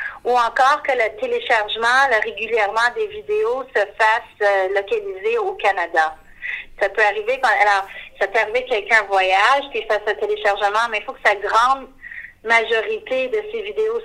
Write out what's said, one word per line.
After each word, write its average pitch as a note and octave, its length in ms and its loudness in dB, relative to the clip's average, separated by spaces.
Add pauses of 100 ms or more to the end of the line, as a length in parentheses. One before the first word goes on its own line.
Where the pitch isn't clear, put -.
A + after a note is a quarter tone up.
(240)
ou A#3+ 60 0
encore B3+ 520 4
que C#4 100 0
le A#3 280 0
téléchargement, A#3 880 2
le, A3 200 2
régulièrement A3 680 0
des G#3+ 120 -2
vidéos G#3+ 540 -2 (140)
se A3 40 4
fasse, A3 600 0
euh, G3 340 2
localiser G3 640 -2
au G4 200 -2
Canada. F3+ 600 0 (640)
Ça G3+ 80 2
peut G#3 140 0
arriver G#3+ 400 0
quand, B3 80 4 (100)
alors, G3+ 260 2 (320)
ça G3+ 80 0
peut G#3+ 120 -2
arriver A3 260 -2
que B3+ 60 -14
quelqu'un G#3+ 320 2
voyage G3+ 680 2
puis A3 160 -6
fasse G#3 200 0
un G#3 80 0
téléchargement, G#3 760 0
mais G#3+ 100 -4
il - 40 -16
faut C4 80 -10
que - 120 -18
sa G#3+ 100 4
grande A#3 540 0 (560)
majorité A3+ 840 0
de G#3+ 140 -2 (100)
ces A3+ 100 -6
vidéos A3 420 -2